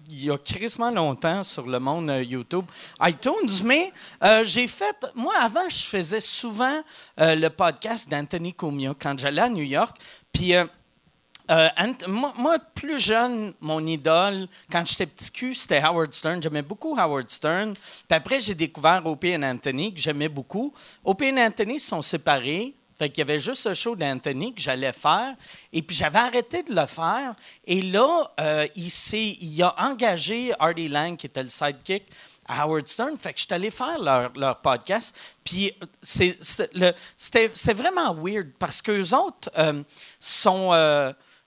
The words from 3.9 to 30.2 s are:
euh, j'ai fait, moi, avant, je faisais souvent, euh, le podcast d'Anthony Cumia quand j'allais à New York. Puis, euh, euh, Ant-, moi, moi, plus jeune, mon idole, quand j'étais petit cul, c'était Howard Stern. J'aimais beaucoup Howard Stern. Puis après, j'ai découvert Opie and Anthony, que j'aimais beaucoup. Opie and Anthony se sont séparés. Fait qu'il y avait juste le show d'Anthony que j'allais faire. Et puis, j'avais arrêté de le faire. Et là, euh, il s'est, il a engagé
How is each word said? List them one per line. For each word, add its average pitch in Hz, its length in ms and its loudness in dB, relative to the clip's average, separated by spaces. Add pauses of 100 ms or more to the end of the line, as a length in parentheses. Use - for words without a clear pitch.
euh, 220 180 8
j'ai 226 240 0
fait, 403 480 -4
moi, 277 240 -2
avant, 277 300 2
je - 160 -2
faisais 196 380 -2
souvent, 254 600 -2 (380)
euh, 160 140 6
le 160 160 2
podcast 190 580 -2
d'Anthony 165 460 -4
Cumia 143 440 -4
quand 139 200 -4
j'allais 143 240 0
à 247 80 2
New 175 140 -2
York. 139 340 0 (340)
Puis, 180 220 2
euh, 175 100 6 (840)
euh, 160 260 8
Ant-, 208 320 -2
moi, 247 300 -2
moi, 311 200 4 (160)
plus 285 240 -4
jeune, 220 640 2
mon 156 260 -2
idole, 170 640 2 (240)
quand 170 140 0
j'étais - 200 0
petit - 240 -6
cul, 254 240 -8
c'était 151 280 2
Howard 160 320 2
Stern. 170 280 -2
J'aimais 151 200 -2
beaucoup 233 360 -6
Howard 143 300 0
Stern. 190 460 -2
Puis - 420 -2
après, 247 240 0
j'ai 202 140 -2
découvert 160 500 2
Opie 165 320 0
and 151 60 -2
Anthony, 135 500 -2
que 165 80 -10
j'aimais 151 300 -2
beaucoup. 190 420 -6 (320)
Opie 269 260 0
and 269 60 0
Anthony 233 420 0
se - 100 -4
sont 165 140 -4
séparés. 156 720 0 (240)
Fait 151 100 -2
qu'il 131 100 -6
y 160 40 2
avait 147 180 0
juste 226 260 -4
le 190 80 0
show 233 220 -2
d'Anthony 143 580 -4
que 196 60 -12
j'allais 131 320 -2
faire. 220 420 0 (380)
Et 160 100 -2
puis, 170 140 -6
j'avais 165 240 2
arrêté 247 420 0
de 339 100 -8
le 160 140 2
faire. 214 480 -4 (300)
Et 185 180 2
là, 247 560 4
euh, 151 380 2
il 175 140 -6
s'est, 214 500 0
il 160 200 -6
a 175 180 4
engagé 220 840 0